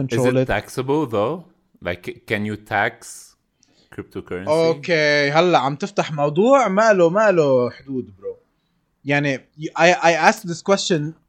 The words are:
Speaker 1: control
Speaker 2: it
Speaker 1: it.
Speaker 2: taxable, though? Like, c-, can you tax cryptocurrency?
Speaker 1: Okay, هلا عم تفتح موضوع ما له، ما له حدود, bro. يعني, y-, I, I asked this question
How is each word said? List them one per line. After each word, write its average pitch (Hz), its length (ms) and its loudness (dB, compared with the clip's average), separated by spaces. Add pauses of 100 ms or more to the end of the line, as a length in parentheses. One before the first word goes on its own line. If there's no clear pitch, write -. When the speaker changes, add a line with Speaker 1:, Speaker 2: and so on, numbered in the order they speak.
Speaker 1:
control 123 260 0
Speaker 2:
it 127 140 2
Speaker 1:
it. 131 40 0
Speaker 2:
taxable, 135 600 -4
though? 117 400 -4 (360)
Like, 87 240 -8
c-, - 140 -12 (120)
can 104 140 -4
you 107 100 -6
tax - 800 -6 (580)
cryptocurrency? 95 540 -12
Speaker 1:
Okay, 151 840 0
هلا 165 260 4
عم 135 180 -2
تفتح 180 360 -6
موضوع 185 560 2
ما 208 260 2
له، 175 160 4
ما 208 220 2
له 135 400 2
حدود, 127 460 -12
bro. 95 200 -14 (680)
يعني, 143 340 -2 (180)
y-, 156 180 -10
I, 170 180 4
I 165 200 2
asked 180 340 2
this 165 140 -8
question 160 540 -2 (140)